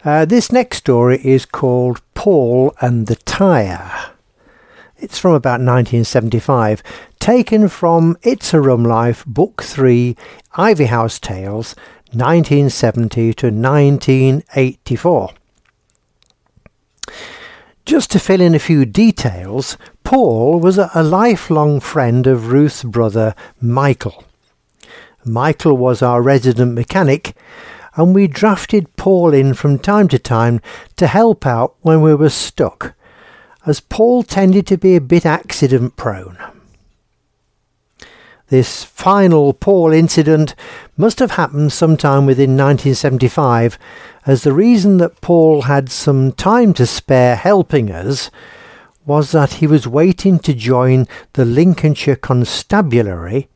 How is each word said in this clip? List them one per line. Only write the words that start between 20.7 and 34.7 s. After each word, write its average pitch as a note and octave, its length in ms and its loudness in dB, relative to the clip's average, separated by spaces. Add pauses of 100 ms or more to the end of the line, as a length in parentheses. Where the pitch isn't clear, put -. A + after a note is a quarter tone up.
a, F3+ 160 0
a E3 80 2
lifelong D#3 760 0
friend B2 460 -2
of A#2+ 260 0
Ruth's C#3+ 320 0
brother, A2 520 -2 (260)
Michael. B2 640 -2 (1000)
Michael C3+ 540 -2
was B2 240 0
our A#2+ 220 0
resident B2 500 0
mechanic, C#3 640 -2 (600)
and E3+ 200 2
we G3 120 2
drafted F#3+ 680 -2
Paul F3 380 2
in C3+ 220 2
from C#3 240 -2
time G3+ 300 0
to C3 100 0
time A#2 420 -2 (340)
to E3+ 120 0
help G#3+ 380 0
out B2 360 -2
when D#3+ 200 2
we D#3 140 4
were D3 140 2
stuck, - 640 -6 (720)
as D3+ 160 -2
Paul A#3+ 420 0
tended F#3+ 440 0
to F#3+ 100 0